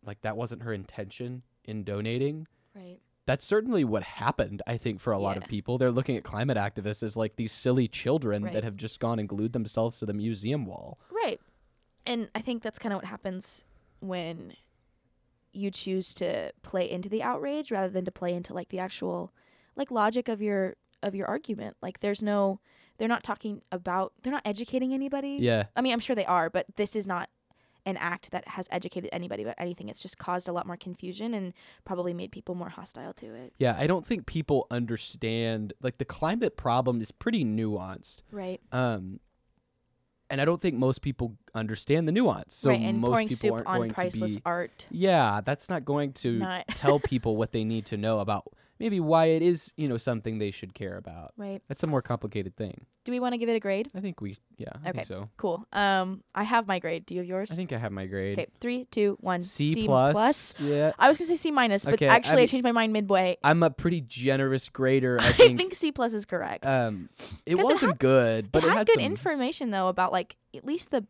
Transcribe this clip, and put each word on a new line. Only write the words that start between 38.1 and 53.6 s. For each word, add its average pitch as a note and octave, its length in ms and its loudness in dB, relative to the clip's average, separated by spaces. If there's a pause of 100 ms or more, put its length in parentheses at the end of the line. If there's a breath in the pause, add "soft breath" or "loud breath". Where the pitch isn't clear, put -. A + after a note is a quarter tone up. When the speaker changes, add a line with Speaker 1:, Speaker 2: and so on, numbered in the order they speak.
Speaker 2:
Right. F#3 280 -8 (120)
Speaker 1:
Um, G#2+ 480 -2 (1080)
and C3+ 120 -2
I C#3 40 4
don't E3+ 160 2
think E3+ 160 0
most C3 260 2
people B2 340 -4 (180)
understand A#2 540 0
the D#3 40 2
nuance. G3+ 420 0
So - 160 2
Speaker 2:
Right, - 100 4
and A2+ 180 0
Speaker 1:
most A2+ 120 2
Speaker 2:
pouring A3+ 180 2
Speaker 1:
people B2 80 -2
Speaker 2:
soup - 180 2
Speaker 1:
aren't A2+ 140 -6
Speaker 2:
on F#3 80 0
Speaker 1:
going A2+ 140 0
to A2 40 -6
Speaker 2:
priceless F3+ 420 -2
Speaker 1:
be - 80 -10
Speaker 2:
art. F3 460 -4
Speaker 1:
Yeah, D#3+ 540 4
that's - 240 -4
not E3 160 -4
going C#3+ 300 0
to A#2+ 260 0
Speaker 2:
Not F#3 280 -4
<laughs> A#2 60 -6
Speaker 1:
tell C#3+ 240 4
people A2+ 380 0
what A2 160 0
they A2+ 100 0
need A2 240 -2
to A2+ 100 -6
know G#2+ 220 2
about G2+ 300 -2 (300 soft breath)
maybe G3+ 220 0
why D#3+ 260 6
it D#3+ 140 6
is, E3+ 380 2
you D3+ 100 0
know, A#2+ 80 0
something A2+ 400 -2
they G#2 140 0
should F#2+ 240 -12
care F#2 240 -8
about. E2+ 400 -14
Speaker 2:
Right. G3 280 -10
Speaker 1:
That's - 160 -6
a E3+ 40 0
more D3 160 2
complicated G2+ 540 -4
thing. - 280 -8 (200)
Speaker 2:
Do B3 80 -4
we B3 80 0
wanna B3 180 0
give A#3 100 0
it A#3 60 4
a A3+ 60 2